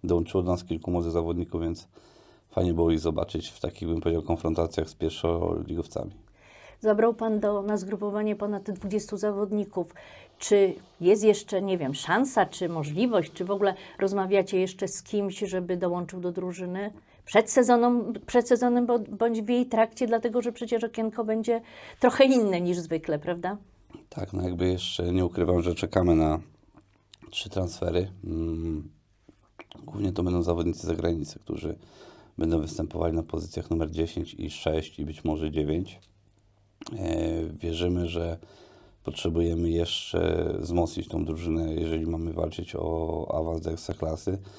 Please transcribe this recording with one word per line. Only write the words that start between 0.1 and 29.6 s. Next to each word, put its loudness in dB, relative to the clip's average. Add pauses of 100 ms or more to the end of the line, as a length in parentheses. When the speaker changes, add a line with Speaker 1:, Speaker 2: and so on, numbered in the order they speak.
Speaker 1:
do 0
nas -2
kilku -4
młodych 0
zawodników, -2
więc -4 (640)
fajnie 2
było 4
ich 4
zobaczyć -2
w -20
takich, -6
bym 0
powiedział, 0
konfrontacjach 0
z -20
pierwszoligowcami. -2 (720)
Speaker 2:
Zabrał 4
pan -2
do, 0
na 0
zgrupowanie -2
ponad -4
dwudziestu -4
zawodników. -2 (440)
Czy 4 (280)
jest 6
jeszcze, 4
nie 0
wiem, -2
szansa, 2
czy -4
możliwość, 0
czy -6
w -4
ogóle 2 (260)
rozmawiacie 2
jeszcze -2
z -6
kimś, -2
żeby -2
dołączył -2
do -4
drużyny -6 (320)
przed 4
sezoną, 4 (120)
przed 4
sezonem 4
bo-, 2
bądź 0
w -6
jej 4
trakcie, 2
dlatego 0
że -2
przecież -2
okienko -4
będzie 0 (380)
trochę 8
inne 4
niż 0
zwykle, -2
prawda? -4 (520)
Speaker 1:
Tak, -8
no -2
jakby 0
jeszcze 0
nie 4
ukrywam, 2
że 0
czekamy 4
na 4 (880)
trzy -10
transfery. 0 (160)
Mm, -4 (920)